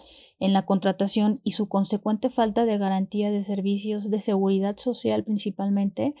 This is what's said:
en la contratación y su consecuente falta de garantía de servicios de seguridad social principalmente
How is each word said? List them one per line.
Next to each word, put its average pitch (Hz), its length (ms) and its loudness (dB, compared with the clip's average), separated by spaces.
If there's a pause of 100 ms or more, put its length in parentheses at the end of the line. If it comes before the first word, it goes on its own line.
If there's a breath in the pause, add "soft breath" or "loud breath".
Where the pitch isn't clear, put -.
(400 loud breath)
en 190 140 2
la 190 120 2
contratación 202 760 2
y 202 80 -2
su 208 180 -2
consecuente 208 640 0
falta 226 340 2
de 208 140 2
garantía 196 500 0
de 202 140 0
servicios 202 640 -2
de 202 120 0
seguridad 196 560 2
social 220 460 -2
principalmente 202 960 -2